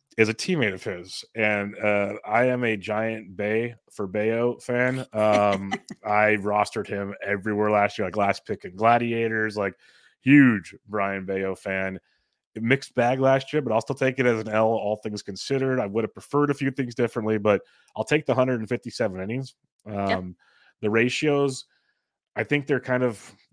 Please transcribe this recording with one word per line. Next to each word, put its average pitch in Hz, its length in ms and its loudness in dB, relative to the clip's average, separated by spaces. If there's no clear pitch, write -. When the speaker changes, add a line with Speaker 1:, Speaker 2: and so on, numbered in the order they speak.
Speaker 1:
is 110 120 -2
a 113 60 -4
teammate 131 380 -2
of 92 120 -12
his. 92 400 -12
And, 104 440 -2
uh, 104 360 0
I 113 220 2
am 123 180 0
a 110 120 0
giant 107 600 -6
Bay 110 380 -2
for 101 160 -8
Bayo 113 540 -2
fan. 127 400 -2
Um, 104 600 2
Speaker 2:
<laughs> - 160 -20
Speaker 1:
I 107 360 2
rostered 104 460 -2
him 101 360 -6
everywhere 104 480 -2
last 104 280 2
year, 101 80 -2
like, 90 100 -6
last 101 300 0
pick 101 180 -8
in 90 120 -14
Gladiators, 113 800 0
like, 98 180 -2
huge 127 540 8
Brian 98 380 -2
Bayo 95 300 -2
fan. 95 420 -4
Mixed 120 360 0
bag 127 260 2
last 135 320 2
year, 151 80 2
but 123 100 -6
I'll 110 120 2
still 135 120 -6
take 131 240 0
it 131 60 2
as 113 160 2
an 107 80 -8
L, 110 200 2
all 107 280 -2
things 107 240 -8
considered. 131 580 -4
I 113 60 -2
would 107 200 -2
have - 100 -8
preferred 143 360 0
a 139 40 2
few 139 160 -2
things 127 240 -6
differently, 110 420 0
but 104 240 4
I'll 110 100 -4
take - 200 2
the 147 100 2
hundred 127 260 2
and 104 80 -8
fifty-seven 110 520 -4
innings. 123 360 -6
Speaker 2:
Yep. 98 320 -2
Speaker 1:
Um, 92 180 -10
the 107 80 0
ratios, 131 800 2
I 117 100 -4
think 147 220 0
they're 135 140 0
kind 127 220 0
of, 117 280 -4